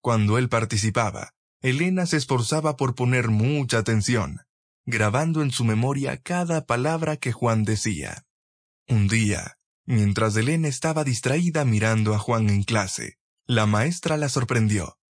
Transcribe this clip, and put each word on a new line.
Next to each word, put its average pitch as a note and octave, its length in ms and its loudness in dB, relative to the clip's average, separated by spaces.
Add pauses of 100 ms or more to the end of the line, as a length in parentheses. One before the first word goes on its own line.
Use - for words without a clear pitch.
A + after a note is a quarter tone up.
Cuando A2 380 2
él B2+ 100 0
participaba, A2 840 -2 (280)
Elena F3 460 0
se D#3+ 120 0
esforzaba C#3+ 580 0
por B2+ 180 -2
poner B2 360 0
mucha A#2+ 480 0
atención, G#2+ 600 0 (480)
grabando B2+ 560 0
en C#3 80 0
su B2 140 -2
memoria C3 580 0
cada E3+ 440 -2
palabra D3+ 500 0
que - 160 -4
Juan A2+ 320 0
decía. F#2 600 -4 (600)
Un G#2 220 2
día, G#2 500 0 (280)
mientras A2 500 2
Elena D3+ 320 0
estaba D#3 340 -2
distraída D3+ 640 0
mirando A2 500 2
a G#2 60 0
Juan A2+ 280 0
en G2+ 140 2
clase, G2 560 -4 (280)
la A2 200 2
maestra D3+ 500 0
la D3 120 -2
sorprendió. A2 720 0 (140)